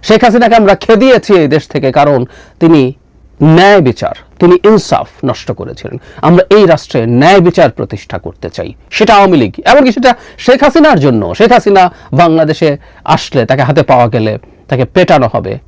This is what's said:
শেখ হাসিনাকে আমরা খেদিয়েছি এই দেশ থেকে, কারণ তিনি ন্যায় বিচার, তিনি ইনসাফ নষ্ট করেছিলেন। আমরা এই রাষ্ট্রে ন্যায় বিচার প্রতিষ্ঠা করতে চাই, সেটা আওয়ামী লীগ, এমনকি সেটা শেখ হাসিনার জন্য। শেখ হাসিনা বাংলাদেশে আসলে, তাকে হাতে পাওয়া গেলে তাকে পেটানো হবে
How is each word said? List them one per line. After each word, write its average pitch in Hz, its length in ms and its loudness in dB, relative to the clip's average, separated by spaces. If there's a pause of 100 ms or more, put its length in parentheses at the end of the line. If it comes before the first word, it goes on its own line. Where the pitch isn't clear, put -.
শেখ 214 200 2
হাসিনাকে 233 340 2
আমরা 202 140 2 (100)
খেদিয়েছি 226 480 2 (100)
এই 147 120 0
দেশ 147 180 -2
থেকে, - 160 -4 (100)
কারণ 143 220 0 (420)
তিনি 160 180 2 (760)
ন্যায় 196 320 4
বিচার, - 260 -6 (260)
তিনি 180 140 4 (160)
ইনসাফ - 380 -2 (200)
নষ্ট - 200 -8 (120)
করেছিলেন। - 360 -14 (320)
আমরা 175 140 2 (140)
এই 214 160 4
রাষ্ট্রে - 280 -4 (200)
ন্যায় 185 280 4
বিচার 165 200 0 (100)
প্রতিষ্ঠা - 380 -12 (100)
করতে 85 300 -14
চাই, 85 140 -10 (260)
সেটা 214 220 2
আওয়ামী 185 240 2
লীগ, - 100 -4 (180)
এমনকি 262 260 4
সেটা 254 140 0 (340)
শেখ 254 220 2
হাসিনার 294 380 2
জন্য। 120 180 0 (160)
শেখ 214 180 2
হাসিনা 196 260 2 (400)
বাংলাদেশে 160 460 0 (460)
আসলে, - 260 -4 (100)
তাকে 135 180 -2
হাতে 147 220 0
পাওয়া 123 240 2
গেলে 110 200 -2 (360)
তাকে 131 140 -2 (100)
পেটানো 165 400 2
হবে 95 180 -6 (160)